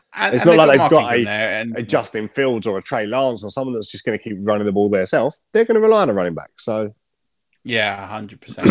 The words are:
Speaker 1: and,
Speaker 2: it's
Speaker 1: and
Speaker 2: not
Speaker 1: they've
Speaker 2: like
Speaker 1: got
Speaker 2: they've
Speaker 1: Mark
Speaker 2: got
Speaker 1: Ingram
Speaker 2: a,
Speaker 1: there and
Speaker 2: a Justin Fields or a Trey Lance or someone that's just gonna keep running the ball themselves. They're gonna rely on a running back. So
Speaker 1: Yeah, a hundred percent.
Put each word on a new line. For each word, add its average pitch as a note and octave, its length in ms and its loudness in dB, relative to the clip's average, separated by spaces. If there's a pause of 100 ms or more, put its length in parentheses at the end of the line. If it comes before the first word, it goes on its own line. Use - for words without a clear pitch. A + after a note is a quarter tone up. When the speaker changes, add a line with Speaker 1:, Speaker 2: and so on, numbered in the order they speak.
(160)
Speaker 1:
and, - 180 -2
Speaker 2:
it's B2 100 2
Speaker 1:
and - 20 4
Speaker 2:
not E3+ 60 8
Speaker 1:
they've E3 60 8
Speaker 2:
like - 0 -
Speaker 1:
got D#3 100 8
Speaker 2:
they've C#3 120 6
Speaker 1:
Mark C#3+ 120 2
Speaker 2:
got A#2+ 260 4
Speaker 1:
Ingram - 20 2
Speaker 2:
a, A#2 60 0
Speaker 1:
there G#2 360 -2
and A2+ 160 -8
Speaker 2:
a A#2+ 60 -6
Justin A2 460 -4
Fields B2+ 360 -2
or G#2 120 -2
a F#2+ 40 -6
Trey A2+ 240 -4
Lance A#2+ 380 -2
or G#2 80 -12
someone C3 240 -6
that's G#2+ 160 -8
just - 140 -12
gonna G#2+ 120 -2
keep G#2+ 220 -10
running G#2 260 -2
the G#2 60 0
ball G2+ 180 2
themselves. G2+ 520 0 (100)
They're A3+ 140 2
gonna A3+ 160 2
rely A3 220 4
on B2+ 60 0
a A2 40 0
running F2+ 200 -2
back. D#2 180 -14 (100)
So G#2+ 340 -6 (720)
Speaker 1:
Yeah, G#2 360 -2
a F#2+ 60 -14
hundred G#2 320 -14
percent. - 320 -6